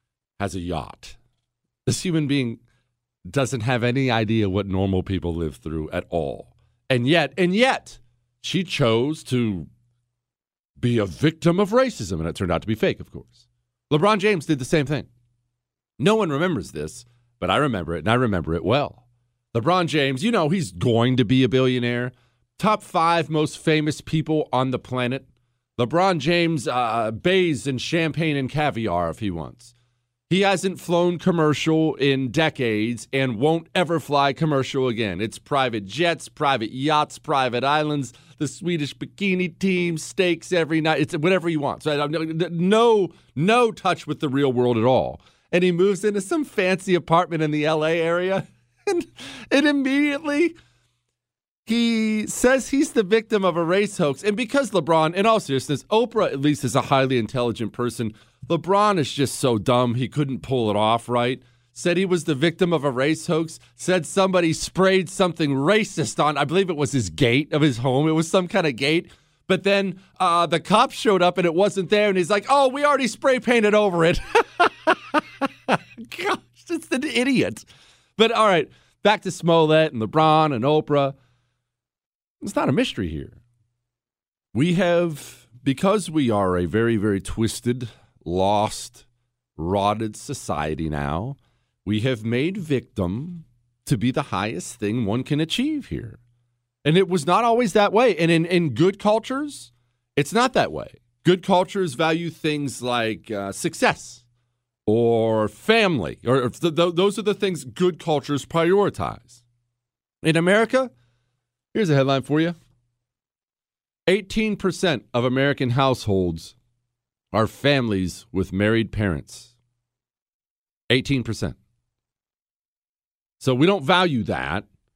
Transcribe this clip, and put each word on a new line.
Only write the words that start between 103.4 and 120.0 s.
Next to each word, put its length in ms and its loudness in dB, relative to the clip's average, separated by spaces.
success 720 -4
or 600 2
family, 800 0
or, 160 2
or 80 -2
th-, 240 -4
th-, 200 0
those 240 0
are 40 -8
the 120 -2
things 300 -6
good 340 -2
cultures 460 -4
prioritize. 1000 -2
In 140 2
America, 540 2
here's 180 0
a 40 4
headline 280 2
for 180 -2
you. 140 -2
Eighteen 500 0
percent 580 -2
of 100 2
American 460 0
households 840 0
are 140 2
families 840 -2
with 220 -4
married 400 0
parents. 640 -6